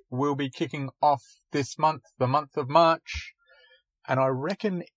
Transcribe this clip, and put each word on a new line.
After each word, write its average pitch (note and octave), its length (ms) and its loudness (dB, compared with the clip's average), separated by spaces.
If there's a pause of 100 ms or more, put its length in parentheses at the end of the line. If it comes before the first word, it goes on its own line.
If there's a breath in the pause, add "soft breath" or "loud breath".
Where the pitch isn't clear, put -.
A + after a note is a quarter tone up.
will C#3 260 -2
be C#3 140 -4
kicking C#3 400 -6 (120)
off D3 220 2 (280)
this C#3+ 280 -4
month, D#3 220 0 (180)
the B2+ 80 2
month C#3+ 300 0
of C#3 100 -4
March. E3 680 2 (720 soft breath)
And C3 120 0
I C3 80 4
reckon, F3 560 -2 (140)